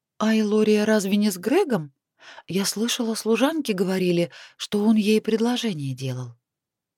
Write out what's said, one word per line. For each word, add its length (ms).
"А 160
Элория 500
разве 320
не 120
с 80
Грегом? 560
Я 180
слышала, 500
служанки 560
говорили, 600
что 280
он 120
ей 260
предложение 720
делал", 420